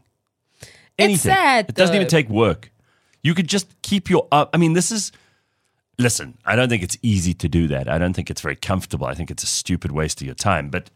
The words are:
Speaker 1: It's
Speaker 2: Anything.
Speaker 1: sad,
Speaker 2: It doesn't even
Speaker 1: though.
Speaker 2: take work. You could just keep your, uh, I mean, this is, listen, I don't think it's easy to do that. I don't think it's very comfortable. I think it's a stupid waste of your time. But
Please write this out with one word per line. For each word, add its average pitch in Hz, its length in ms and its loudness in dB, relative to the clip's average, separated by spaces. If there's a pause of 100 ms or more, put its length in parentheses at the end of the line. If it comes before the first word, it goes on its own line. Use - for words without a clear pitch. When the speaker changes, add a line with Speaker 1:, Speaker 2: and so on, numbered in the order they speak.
(600)
Speaker 1:
It's - 80 -20 (300)
Speaker 2:
Anything. 208 320 2
Speaker 1:
sad, 277 380 4
Speaker 2:
It 113 60 -8
doesn't 185 200 4
even 190 120 2
Speaker 1:
though. - 20 -4
Speaker 2:
take 156 180 2
work. 107 440 2 (520)
You 165 100 2
could 170 140 0
just - 360 -4
keep - 260 -2
your, 175 240 2
uh, 147 200 4
I 160 40 2
mean, 165 160 4
this 170 180 0
is, 214 220 -8 (840)
listen, 113 480 -2
I 104 120 2
don't 127 100 2
think 117 160 0
it's - 180 -6
easy 92 340 2
to - 120 -4
do 82 220 2
that. 67 180 -4
I 80 100 -2
don't 87 160 0
think - 160 -6
it's 76 120 -10
very 73 160 -6
comfortable. 82 500 -4
I 65 60 -6
think 78 180 -10
it's - 120 -10
a - 40 -6
stupid - 460 -4
waste 78 260 -4
of 69 60 -10
your 65 100 -10
time. 76 340 -2
But 87 260 -8